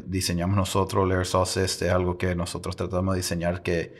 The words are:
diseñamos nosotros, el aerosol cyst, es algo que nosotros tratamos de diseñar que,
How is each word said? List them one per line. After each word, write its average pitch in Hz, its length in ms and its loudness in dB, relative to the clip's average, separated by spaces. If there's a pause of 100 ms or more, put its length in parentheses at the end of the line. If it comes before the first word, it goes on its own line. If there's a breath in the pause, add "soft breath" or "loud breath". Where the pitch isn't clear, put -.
diseñamos 90 500 0
nosotros, 95 500 2
el 92 60 2
aerosol 92 360 2
cyst, - 340 -2
es 87 80 2
algo 90 300 2
que 92 160 0
nosotros 87 400 -4
tratamos 92 400 -2
de 92 40 0
diseñar 87 440 -2
que, 85 360 -2